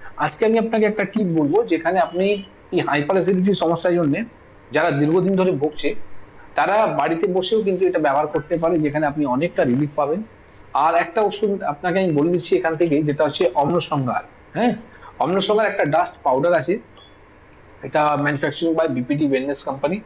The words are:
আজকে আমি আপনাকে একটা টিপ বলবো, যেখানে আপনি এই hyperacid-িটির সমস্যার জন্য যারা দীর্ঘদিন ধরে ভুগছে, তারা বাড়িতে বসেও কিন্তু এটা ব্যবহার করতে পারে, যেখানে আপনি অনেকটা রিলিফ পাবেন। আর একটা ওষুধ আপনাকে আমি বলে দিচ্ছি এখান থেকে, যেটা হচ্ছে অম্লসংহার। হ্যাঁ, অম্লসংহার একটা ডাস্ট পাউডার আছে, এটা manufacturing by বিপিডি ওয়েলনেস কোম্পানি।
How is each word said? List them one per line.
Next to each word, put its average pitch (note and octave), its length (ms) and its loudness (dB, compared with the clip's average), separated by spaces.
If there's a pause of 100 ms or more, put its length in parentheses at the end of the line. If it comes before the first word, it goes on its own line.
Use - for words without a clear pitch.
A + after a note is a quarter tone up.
(160)
আজকে D#3 300 -2
আমি A3 120 4
আপনাকে A3 260 0
একটা G#3 200 0
টিপ F#3 340 0
বলবো, D#3+ 260 2
যেখানে E3+ 340 0
আপনি F#3+ 440 0 (300)
এই F3+ 80 2
hyperacid-িটির F#3 760 0
সমস্যার E3+ 400 0
জন্য F3 300 0 (480)
যারা D#3 180 2
দীর্ঘদিন E3+ 460 2
ধরে F#3 160 2
ভুগছে, D3 420 -2 (600)
তারা G3 320 2
বাড়িতে D#3+ 400 0
বসেও F#3 360 0
কিন্তু F#3+ 240 0
এটা F#3 120 0
ব্যবহার D3+ 280 2
করতে D#3 300 -4
পারে, E3 220 0
যেখানে D3+ 280 0
আপনি D3+ 200 -2
অনেকটা D#3 380 0
রিলিফ C#3 300 0
পাবেন। D#3 280 -2 (500)
আর D#3 220 2
একটা E3+ 260 0
ওষুধ G3+ 420 -2
আপনাকে E3+ 360 -2
আমি F#3 140 2
বলে D3+ 180 2
দিচ্ছি F3+ 260 0
এখান D#3+ 200 0
থেকে, D#3 260 2
যেটা D3 220 0
হচ্ছে D3+ 300 0
অম্লসংহার। D3 680 0 (320)
হ্যাঁ, A3 200 0 (440)
অম্লসংহার G3 480 2
একটা F#3+ 180 0
ডাস্ট D#3 280 0 (100)
পাউডার C3+ 300 2
আছে, E3+ 260 0 (1040)
এটা D3 400 0
manufacturing D3+ 580 -2
by E3 80 2
বিপিডি C#3+ 380 -2
ওয়েলনেস C#3 360 -2
কোম্পানি। C#3+ 440 -4